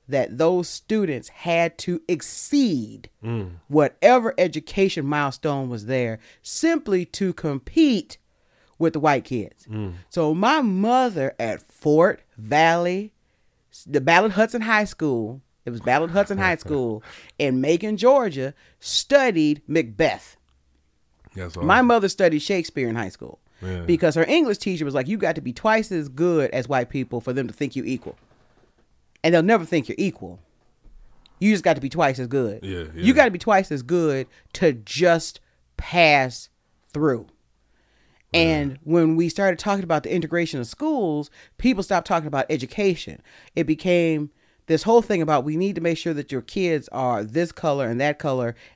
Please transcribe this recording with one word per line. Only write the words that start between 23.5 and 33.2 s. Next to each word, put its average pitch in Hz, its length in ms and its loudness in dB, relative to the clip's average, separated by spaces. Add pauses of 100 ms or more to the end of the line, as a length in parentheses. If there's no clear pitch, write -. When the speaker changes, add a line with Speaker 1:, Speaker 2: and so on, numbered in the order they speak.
Speaker 2:
Yeah. 90 220 -8
Speaker 1:
because 160 320 2
her 165 100 2
English 262 340 2
teacher 175 280 -4
was 139 80 -4
like, 131 120 -2
"You 208 120 -4
got 175 160 -2
to 156 80 -10
be 123 100 -6
twice 220 400 0
as 151 160 -4
good 151 420 0
as 123 180 -4
white 131 200 0
people 123 320 -6
for 127 140 -6
them 131 120 -2
to - 60 -10
think 139 240 -6
you 131 80 -4
equal. - 320 -8 (1080)
And 170 120 4
they'll 165 80 6
never 196 240 4
think 151 220 -2
you're - 100 -10
equal. 92 420 -6 (1000)
You 208 140 4
just 180 120 0
got 165 100 4
to 131 80 -4
be 135 80 -6
twice 139 280 0
as 123 100 -6
good. 117 340 -2
Speaker 2:
Yeah, 92 220 -8 (100)
Speaker 1:
You 180 140 2
Speaker 2:
yeah. 262 40 8
Speaker 1:
gotta 262 180 4